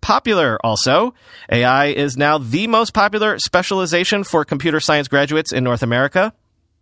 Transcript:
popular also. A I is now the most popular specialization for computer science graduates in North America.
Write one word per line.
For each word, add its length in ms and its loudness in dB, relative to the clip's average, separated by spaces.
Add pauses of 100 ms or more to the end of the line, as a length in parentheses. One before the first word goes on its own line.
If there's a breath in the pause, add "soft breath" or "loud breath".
popular 640 0
also. 480 0 (380 loud breath)
A 140 2
I 220 4
is 300 -2
now 220 2
the 260 -4
most 300 0
popular 420 0
specialization 840 0
for 200 0
computer 360 -2
science 280 0
graduates 440 0
in 120 -2
North 200 -2
America. 500 0 (480)